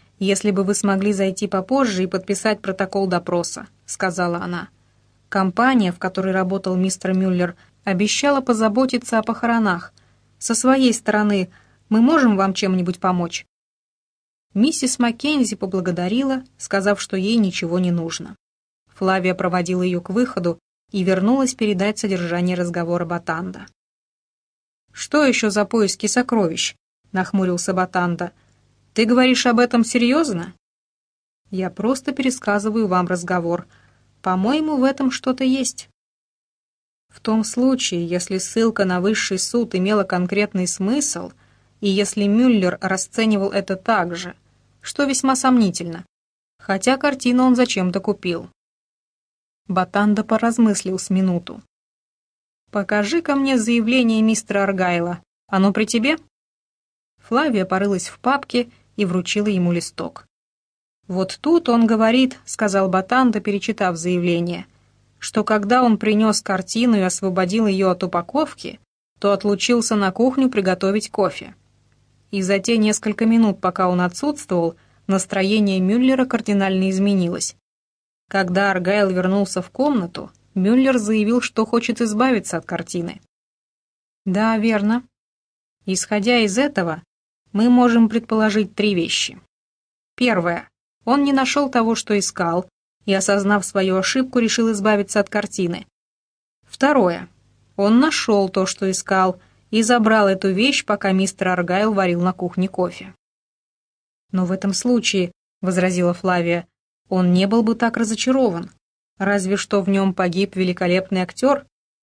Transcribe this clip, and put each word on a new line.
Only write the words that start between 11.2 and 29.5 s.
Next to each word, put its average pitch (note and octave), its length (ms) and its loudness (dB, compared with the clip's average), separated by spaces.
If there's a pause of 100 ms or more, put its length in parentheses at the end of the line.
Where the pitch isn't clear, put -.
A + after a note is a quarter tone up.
мы A3 120 4
можем B3+ 360 6
вам G3 180 0
чем-нибудь F#3 460 -2
помочь?" F3 460 -2 (1080)
Миссис B3+ 460 0
Маккензи A#3+ 560 -2
поблагодарила, F#3+ 880 -4 (120)
сказав, G3 440 -2
что - 160 -8
ей G#3 220 0
ничего F3+ 420 0
не F3+ 100 0
нужно. E3 460 -6 (580)
Флавия F#3 400 0
проводила F3+ 480 -2
её F3+ 180 -2
к F3 100 -10
выходу F#3 480 -2 (340)
и F#3+ 100 -2
вернулась G#3+ 520 2
передать G#3 440 -2
содержание F3+ 580 -2
разговора F3 480 -4
Батанда. F3 600 -8 (1300)
"Что - 320 0
ещё A3+ 260 2
за G3+ 140 0
поиски G#3+ 420 0
сокровищ?" A3 720 -2 (360)
нахмурился F#3 600 -2
Батанда. F3+ 600 -2 (600)
"Ты A3+ 120 2
говоришь B3+ 420 4
об A#3 120 4